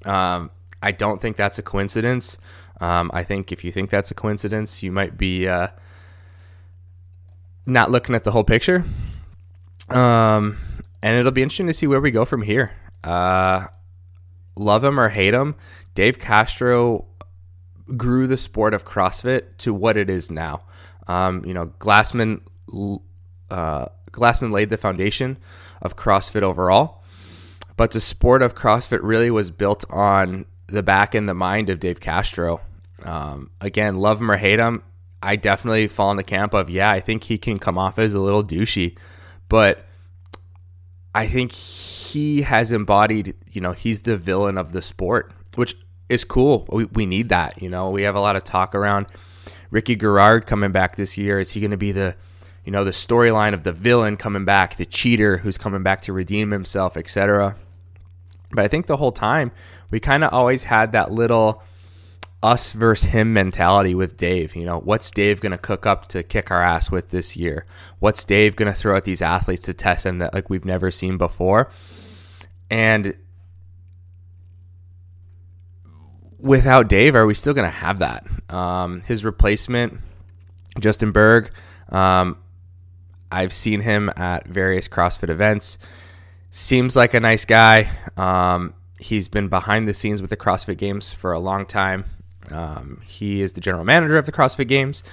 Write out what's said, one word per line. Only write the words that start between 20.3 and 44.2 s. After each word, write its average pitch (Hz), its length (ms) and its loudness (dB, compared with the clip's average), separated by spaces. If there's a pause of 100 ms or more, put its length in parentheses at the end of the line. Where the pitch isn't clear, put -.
now. 78 320 -8 (440)
Um, 92 380 -2
you 92 80 -8
know, 87 140 -6 (120)
Glassman 110 640 2 (300)
l-, 101 300 -10 (480)
uh, 80 380 -6 (240)
Glassman 117 400 0
laid 104 180 0
the 107 80 -2
foundation 104 600 -4 (440)
of - 140 -8
CrossFit 98 460 0
overall, 95 600 0 (720)
but 117 160 0
the 113 80 -6
sport 123 420 2
of 120 140 0
CrossFit 117 460 0
really 113 300 2
was 104 200 -2
built 101 380 -2
on 95 560 0 (220)
the 101 160 -4
back 98 320 2
and 104 120 -2
the 95 60 -4
mind 95 360 -2
of 87 100 -4
Dave 90 200 -4
Castro. 85 640 -4 (420)
Um, 73 460 -12 (100)
again, 101 380 -2
love 104 240 0
him 113 80 -2
or 101 80 2
hate 104 220 2
him, 117 240 -2 (400)
I 101 120 0
definitely 107 520 0
fall 101 240 0
in 101 60 -4
the 95 60 -4
camp 101 300 -2
of, 92 160 0
yeah, 98 220 2
I 95 80 0
think 110 240 -6
he 110 140 -4
can 107 200 -6
come 90 200 -4
off 95 220 -2
as 110 140 0
a 98 60 -2
little 101 240 2
douchey, 90 540 -4 (520)
but 107 360 4 (1300)
I 107 140 -2
think 127 240 -2
he - 920 -6
has 117 280 0
embodied, 104 640 0 (160)
you 101 80 -10
know, 90 140 -4
he's 110 280 -4
the 110 160 -2
villain 95 400 -2